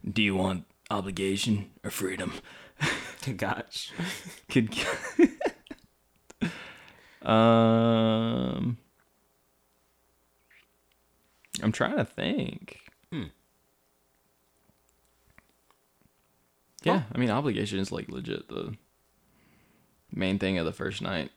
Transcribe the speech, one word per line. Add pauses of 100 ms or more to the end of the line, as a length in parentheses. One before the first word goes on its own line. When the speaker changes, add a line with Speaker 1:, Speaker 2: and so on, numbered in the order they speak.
Speaker 1:
Do
you
want (260)
obligation (120)
or
freedom? (480)
<laughs>
Speaker 2:
Gosh. (580)
Speaker 1:
Could, (1700)
<laughs>
um, (2750)
I'm
trying
to
think. (320)
Speaker 2:
Hmm. (3500)
Speaker 1:
Yeah,
Speaker 2:
Well
Speaker 1:
I
mean,
obligation
is,
like,
legit
the (1400)
main
thing
of
the
first
night.